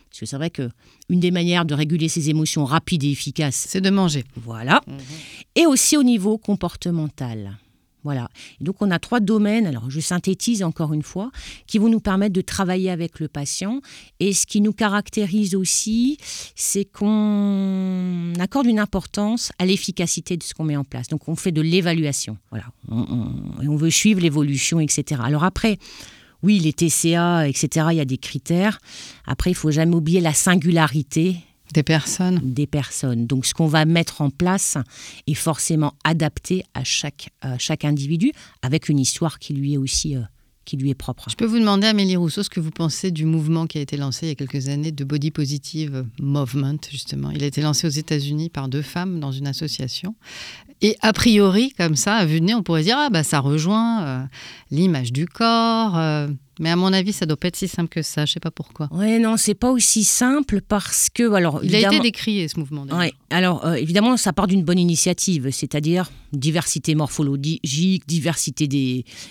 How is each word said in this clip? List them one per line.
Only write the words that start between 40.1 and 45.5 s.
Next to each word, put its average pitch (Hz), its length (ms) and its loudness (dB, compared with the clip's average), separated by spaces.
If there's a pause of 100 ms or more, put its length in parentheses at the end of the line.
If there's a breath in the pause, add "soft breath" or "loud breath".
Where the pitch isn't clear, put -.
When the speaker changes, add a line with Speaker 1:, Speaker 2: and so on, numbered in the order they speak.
Speaker 1:
euh, 127 60 -4 (440)
qui - 120 -8
lui 135 140 0
est 127 40 0
propre. - 340 -10
Speaker 2:
Je - 60 -6
peux 233 120 0
vous 226 120 2
demander, 208 300 4
Amélie 196 280 2
Rousseau, 175 280 0
ce - 60 -6
que 180 100 -4
vous 160 100 -2
pensez 165 400 -2
du 156 140 -2
mouvement 160 420 0
qui 156 120 -6
a - 20 -4
été 143 160 -6
lancé 139 300 -4
il - 20 -2
y 156 40 -4
a 131 40 -6
quelques 139 320 -4
années 147 240 -4
de 143 120 -8
Body 147 280 -2
Positive 143 720 -4 (140)